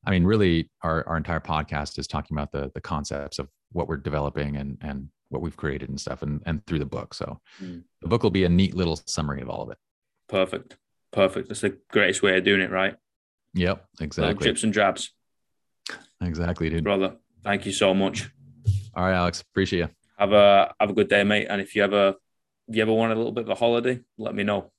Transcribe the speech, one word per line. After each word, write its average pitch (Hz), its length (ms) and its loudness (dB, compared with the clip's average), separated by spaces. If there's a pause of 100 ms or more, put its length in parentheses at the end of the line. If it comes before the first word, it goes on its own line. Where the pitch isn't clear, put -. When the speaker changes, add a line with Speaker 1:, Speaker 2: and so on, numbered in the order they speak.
Speaker 1:
I 95 60 0
mean, 90 120 4
really, 90 460 4 (140)
our, 80 240 -2
our 82 100 -2
entire 80 220 -2
podcast 76 600 -4
is 71 80 -8
talking 76 300 -6
about 71 140 -6
the, 69 240 -6
the - 60 -10
concepts 71 580 -8
of 69 80 -8 (240)
what 85 160 -4
we're 80 100 -4
developing 71 600 -4
and, 69 240 -8
and 69 280 -10 (200)
what 69 120 -6
we've 82 160 -8
created 69 320 -6
and 67 100 -8
stuff, - 240 -10
and, 73 220 -6
and 82 200 -6
through 80 140 -4
the 71 60 -4
book. - 280 -10
So - 260 -10 (220)
Speaker 2:
Mm. 87 220 -14 (180)
Speaker 1:
the 82 60 -8
book 110 160 2
will 104 80 4
be 95 140 2
a 85 40 4
neat 90 260 4
little 85 200 0 (100)
summary 73 360 -6
of 62 80 -12
all - 140 -8
of - 80 -12
it. - 60 -14 (520)
Speaker 2:
Perfect. - 480 -4 (340)
Perfect. - 360 0
That's 107 140 -8
the 98 160 -2 (140)
greatest 98 300 2
way 92 160 4
of 92 60 0
doing 98 180 4
it, 92 80 -2
right? 95 260 0 (580)
Speaker 1:
Yep, 90 320 0 (140)
Speaker 2:
Little 80 60 -4
Speaker 1:
exactly. 78 400 -2
Speaker 2:
drips - 180 0
and 110 100 0
drabs. 101 380 0 (1120)
Speaker 1:
Exactly, 85 480 -2
dude. 82 140 -2
Speaker 2:
Brother, 95 320 0 (280)
thank 101 220 -2
you 101 60 -6
so 95 220 4
much. 95 360 0 (640)
Speaker 1:
All 90 100 -2
right, 92 100 2
Alex. 87 280 0
Appreciate 95 380 -2
you. 82 100 -2 (280)
Speaker 2:
Have 101 160 2
a, 101 460 8
have 104 100 2
a 101 40 -4
good 104 140 4
day, 101 160 4
mate. 104 260 2
And 98 120 -2
if 98 140 -8
you 101 80 4
ever, 98 320 4 (520)
if 113 80 -8
you 110 60 2
ever 110 120 2
want 113 200 2
a - 20 0
little 113 160 -2
bit 110 140 -4
of 107 40 -12
a 107 60 0
holiday, 120 460 2 (160)
let 107 180 -6
me 101 80 -2
know. 101 360 -2